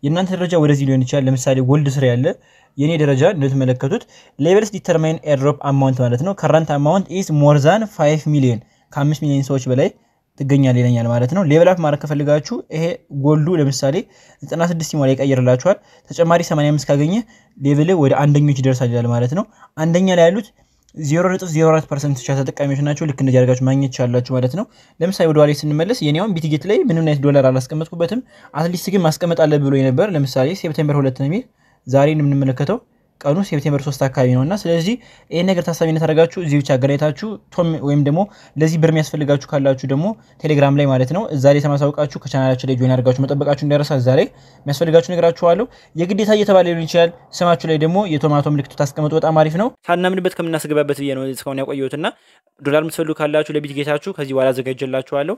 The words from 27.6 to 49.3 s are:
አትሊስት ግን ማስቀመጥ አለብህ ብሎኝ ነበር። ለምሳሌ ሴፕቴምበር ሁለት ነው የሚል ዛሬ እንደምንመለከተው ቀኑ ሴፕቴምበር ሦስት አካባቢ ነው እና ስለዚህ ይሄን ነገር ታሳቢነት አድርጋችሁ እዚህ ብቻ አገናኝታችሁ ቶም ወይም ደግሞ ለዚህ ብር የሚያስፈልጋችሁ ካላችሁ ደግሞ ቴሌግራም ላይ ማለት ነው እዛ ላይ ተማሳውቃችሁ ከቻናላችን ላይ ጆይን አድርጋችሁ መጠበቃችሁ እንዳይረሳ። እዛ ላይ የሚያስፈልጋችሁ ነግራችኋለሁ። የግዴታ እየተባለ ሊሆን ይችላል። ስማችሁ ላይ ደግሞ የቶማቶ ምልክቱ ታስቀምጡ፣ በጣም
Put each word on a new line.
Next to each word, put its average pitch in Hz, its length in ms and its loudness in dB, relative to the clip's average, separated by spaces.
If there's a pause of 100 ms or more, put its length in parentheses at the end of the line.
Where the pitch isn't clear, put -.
አትሊስት 170 360 -4
ግን 190 120 2
ማስቀመጥ 165 380 0
አለብህ 151 240 2
ብሎኝ 139 200 2
ነበር። 135 260 2
ለምሳሌ 135 440 0
ሴፕቴምበር 151 420 -2
ሁለት 135 220 -2
ነው 139 80 -4
የሚል 196 180 -4 (420)
ዛሬ 135 240 2
እንደምንመለከተው 143 680 0 (440)
ቀኑ 147 200 0
ሴፕቴምበር 147 400 -2
ሦስት 143 200 -6
አካባቢ 127 280 0
ነው 127 120 2
እና 156 160 -2
ስለዚህ 170 360 -2 (360)
ይሄን 170 160 -2
ነገር 180 180 0
ታሳቢነት 160 380 -2
አድርጋችሁ 160 380 2
እዚህ 147 180 0
ብቻ 139 140 -2
አገናኝታችሁ 139 560 -2 (220)
ቶም 175 180 -2 (140)
ወይም 143 220 2
ደግሞ 143 160 0 (360)
ለዚህ 160 220 0
ብር 160 120 4
የሚያስፈልጋችሁ 147 580 -2
ካላችሁ 139 400 -2
ደግሞ 139 180 -2 (320)
ቴሌግራም 143 380 2
ላይ 143 120 2
ማለት 131 240 0
ነው 190 200 -4
እዛ 135 160 -2
ላይ 143 140 4
ተማሳውቃችሁ 143 580 -2
ከቻናላችን 131 480 -2
ላይ 131 80 0
ጆይን 127 160 2
አድርጋችሁ 127 300 2
መጠበቃችሁ 143 420 -2
እንዳይረሳ። 147 280 0
እዛ 127 220 0
ላይ 175 120 2 (300)
የሚያስፈልጋችሁ 165 540 0
ነግራችኋለሁ። 170 560 0 (300)
የግዴታ 196 360 -2
እየተባለ 202 320 4
ሊሆን 170 180 -2
ይችላል። 170 280 2 (220)
ስማችሁ 170 360 0
ላይ 160 100 0
ደግሞ 160 200 0 (100)
የቶማቶ 147 400 0
ምልክቱ 143 280 -2
ታስቀምጡ፣ 151 380 -4
በጣም 156 240 2